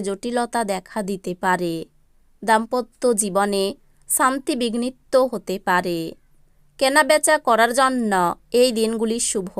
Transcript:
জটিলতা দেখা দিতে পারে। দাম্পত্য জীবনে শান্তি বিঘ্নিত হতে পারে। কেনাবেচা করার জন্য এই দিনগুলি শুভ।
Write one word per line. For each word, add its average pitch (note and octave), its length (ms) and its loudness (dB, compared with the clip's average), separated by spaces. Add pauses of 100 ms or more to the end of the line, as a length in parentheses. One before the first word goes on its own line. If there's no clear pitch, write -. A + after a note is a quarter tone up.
জটিলতা A#3 600 -4
দেখা G3 400 -8
দিতে F#3 320 -6
পারে। F3+ 380 -2 (680)
দাম্পত্য A#3 580 0 (120)
জীবনে G3 500 0 (460)
শান্তি C#4+ 460 0
বিঘ্নিত A#3+ 580 -6 (160)
হতে F#3+ 260 -6 (100)
পারে। F3+ 340 0 (800)
কেনাবেচা D4+ 580 4
করার A#3 360 2
জন্য B3+ 380 0 (400)
এই B3 200 4
দিনগুলি A3+ 480 -2
শুভ। F#3+ 400 -4